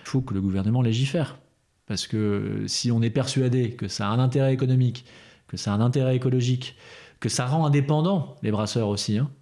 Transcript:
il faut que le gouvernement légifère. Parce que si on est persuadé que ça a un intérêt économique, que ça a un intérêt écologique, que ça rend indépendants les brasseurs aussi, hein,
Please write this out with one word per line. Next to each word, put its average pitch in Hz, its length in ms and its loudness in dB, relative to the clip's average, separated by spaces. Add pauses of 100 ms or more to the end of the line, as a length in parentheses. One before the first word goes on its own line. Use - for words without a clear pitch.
il - 40 -16
faut 135 140 0
que 117 120 -8
le 98 60 0
gouvernement 98 400 0
légifère. 131 560 0 (500)
Parce 98 200 -6
que 104 600 -2
si 120 240 -2
on 117 120 2
est 113 80 2
persuadé 127 640 0
que 110 140 -8
ça 98 220 -6
a - 40 -2
un 117 60 2
intérêt 135 360 2
économique, 127 500 0 (420)
que - 120 -10
ça 107 160 -2
a - 20 2
un 107 60 2
intérêt 127 340 2
écologique, 127 580 0 (460)
que 120 80 -2
ça 123 160 -2
rend 151 220 0
indépendants 151 760 2
les 110 80 0
brasseurs 107 380 0
aussi, 104 300 0
hein, 143 100 0 (140)